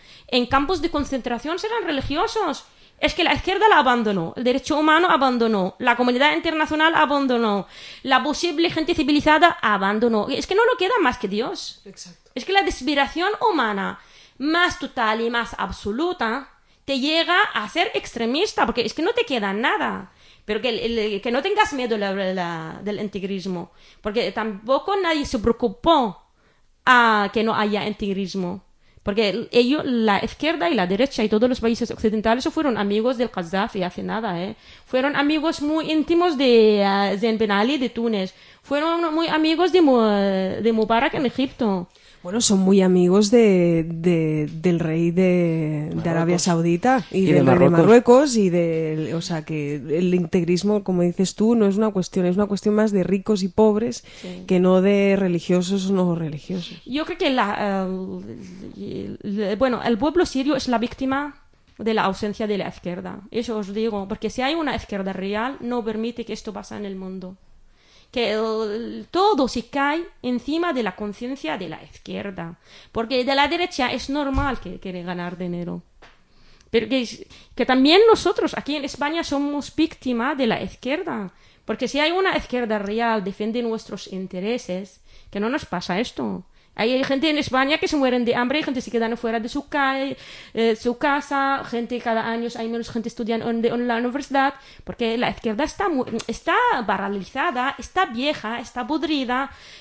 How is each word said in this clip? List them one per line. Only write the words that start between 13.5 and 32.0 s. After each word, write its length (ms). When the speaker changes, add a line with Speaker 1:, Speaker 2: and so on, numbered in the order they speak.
Speaker 1:
más 420
total 420
y 80
más 280
absoluta 920
te 140
llega 380
a 140
ser 260
extremista, 720
porque 200
es 80
que 80
no 100
te 140
queda 280
nada. 580
Pero 160
que, 80
el, 280
el, 240
que 100
no 100
tengas 320
miedo 240
la, 160
la, 680
del 180
integrismo, 720
porque 300
tampoco 640
nadie 300
se 140
preocupó 840
a 480
que 100
no 100
haya 320
integrismo. 800
Porque 260
el, 220
ello, 320
la 400
izquierda 460
y 60
la 120
derecha 380
y 40
todos 200
los 100
países 320
occidentales 540